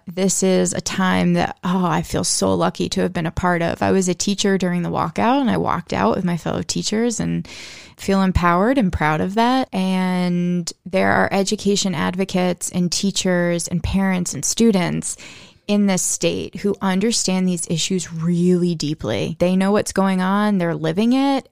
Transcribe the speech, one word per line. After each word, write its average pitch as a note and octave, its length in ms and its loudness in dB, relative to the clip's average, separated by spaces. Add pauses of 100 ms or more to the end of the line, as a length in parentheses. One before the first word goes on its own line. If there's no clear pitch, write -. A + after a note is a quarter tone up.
this F#3 380 0
is F#3 280 2
a - 80 -4
time F#3 520 2
that, E3+ 320 0
oh, F#3 200 0
I E3+ 180 0
feel - 200 -4
so F#3+ 320 0
lucky F3 360 -2
to F#3+ 100 -2
have F3+ 120 0
been E3+ 140 -2
a E3 60 -4
part F3 300 0
of. E3+ 200 -2
I G3 80 2
was F#3+ 180 2
a F3+ 60 0
teacher G3 420 0
during F3 260 0
the E3 80 -4
walkout, G3+ 500 0
and B3 100 2
I F#3 60 0
walked E3+ 360 -2
out G#3 220 0
with F#3 100 -4
my F3 120 -2
fellow E3+ 260 -4
teachers G#3+ 560 -2
and E3+ 300 -4 (480)
feel G3 260 0
empowered F#3 560 4
and F#3 140 2
proud D#3 280 0
of F#3 140 -2
that. B3 380 2
And F3+ 1000 0 (140)
there F#3+ 240 2
are G3 220 2
education G3 640 0
advocates F3+ 760 -2
and F3+ 220 0
teachers F3 760 0
and F3 160 -2
parents F#3 520 0
and C3+ 100 -8
students F3+ 720 2 (500)
in G#3 200 2
this F#3 160 2
state - 540 -4
who G3 260 -2
understand F#3+ 680 0
these F3 220 -2
issues F3 420 -2
really F3 640 2
deeply. D3+ 640 -2
They F#3 180 2
know F#3+ 160 2
what's - 200 0
going F#3+ 280 2
on, G3+ 380 2
they're E3+ 160 0
living E3 400 0
it, C4+ 380 0